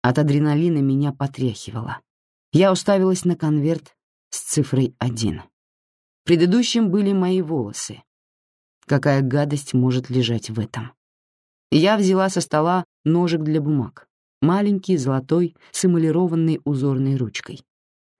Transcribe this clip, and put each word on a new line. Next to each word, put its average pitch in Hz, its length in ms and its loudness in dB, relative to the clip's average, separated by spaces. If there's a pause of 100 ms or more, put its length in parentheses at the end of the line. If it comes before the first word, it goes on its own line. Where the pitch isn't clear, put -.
От 123 160 2
адреналина 151 600 2
меня 139 340 0
потряхивало. 131 880 -8 (500)
Я 190 220 4
уставилась 190 520 0
на 175 120 2
конверт 151 600 -2 (340)
с - 100 -10
цифрой 131 580 -2
один. 113 440 -4 (800)
Предыдущим 190 680 2
были 202 220 2
мои 185 300 0
волосы. 123 600 -8 (840)
Какая 139 360 2
гадость 143 500 -2
может 127 380 0
лежать 117 400 -2
в 113 80 -6
этом? 113 360 -8 (760)
Я 185 260 4
взяла 190 320 2
со 180 120 -2
стола 165 420 0 (220)
ножик 165 380 0
для 151 180 0
бумаг, 143 480 -4 (320)
маленький, 190 560 0
золотой, 139 600 0 (140)
с - 140 -4
эмалированной 165 800 2
узорной 135 520 0
ручкой. - 460 -8 (580)